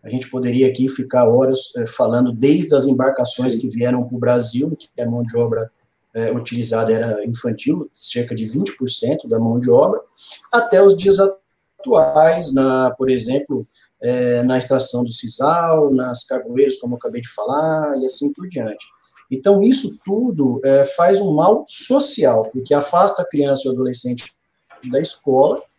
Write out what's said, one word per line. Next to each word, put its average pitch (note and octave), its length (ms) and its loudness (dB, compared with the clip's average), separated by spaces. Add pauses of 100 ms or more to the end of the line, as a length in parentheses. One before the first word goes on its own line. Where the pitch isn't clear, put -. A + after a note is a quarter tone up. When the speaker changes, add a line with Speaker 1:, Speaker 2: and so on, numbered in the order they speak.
Speaker 1:
A A2 40 -16
gente B2+ 200 -8
poderia B2+ 380 0
aqui B2+ 200 0
ficar B2 400 2
horas, C3 480 2
eh, A#2 120 -6
falando A#2+ 440 0
desde C#3+ 440 2
as C3 100 2
embarcações B2+ 680 0
Speaker 2:
Sim. A2+ 60 -2
Speaker 1:
que - 100 -4
vieram A#2+ 380 -2
pro B2+ 120 -8
Brasil, B2 580 0
que - 240 -14
a A#2 80 -4
mão A#2+ 140 -4
de A#2 120 -8
obra, A#2 360 -2 (420)
eh, A2+ 180 -2
utilizada A2+ 600 -2
era A2+ 320 -2
infantil, A#2+ 680 -6
cerca - 440 -8
de A2 100 -8
vinte C#3 320 -6
por B2+ 100 -6
cento B2 400 -4
da A2+ 120 0
mão A#2 200 0
de B2 120 -2
obra, D3+ 280 4 (520)
até A#3 280 4
os G3 160 8
dias F#3+ 240 2
atuais, D#3 1300 2
na, C3 380 2
por C3 180 -4
exemplo, B2+ 580 -2 (320)
eh, B2 440 0
na B2+ 160 2
extração B2 440 -2
do A#2 80 -6
sisal, D#3 800 0
nas B2+ 320 -2
carvoeiras, C3 540 -2
como B2 160 -8
eu A#2+ 40 -8
acabei A#2+ 240 -8
de A#2+ 120 -18
falar, D3 640 -2
e C3 80 -4
assim C#3+ 260 -4
por F3+ 160 -12
diante. A2+ 380 -10 (460)
Então, G3 320 2
isso C4 420 2
tudo, F#3+ 580 -2
eh, C3+ 220 4 (100)
faz F#3+ 240 4
um F#3+ 140 0
mal F#3+ 340 4
social, D3+ 840 0
porque B2+ 220 -2
afasta F3+ 480 2
a F3 40 -6
criança C#3 380 0
e C3 40 0
o - 20 -2
adolescente B2 640 -6 (560)
da C3+ 80 0
escola C#3+ 600 0 (200)